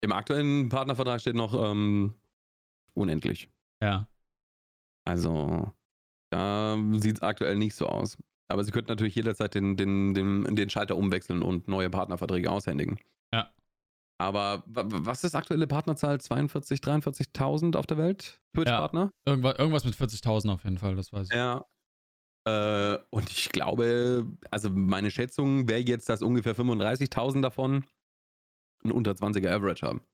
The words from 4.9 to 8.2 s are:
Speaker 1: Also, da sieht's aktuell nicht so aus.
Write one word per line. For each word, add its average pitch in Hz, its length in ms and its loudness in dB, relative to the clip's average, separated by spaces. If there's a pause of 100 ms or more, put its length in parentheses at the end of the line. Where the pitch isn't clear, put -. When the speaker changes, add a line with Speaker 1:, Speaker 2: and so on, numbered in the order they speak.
Speaker 1:
Also, 82 640 0 (600)
da 101 460 -2 (160)
sieht's 107 280 0
aktuell 101 360 0
nicht 107 180 0
so - 120 -2
aus. - 300 -4 (300)